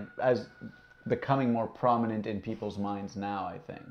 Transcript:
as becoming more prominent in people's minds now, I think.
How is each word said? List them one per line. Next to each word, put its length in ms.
as 280
becoming 460
more 140
prominent 600
in 140
people's 360
minds 380
now, 300
I 140
think. 320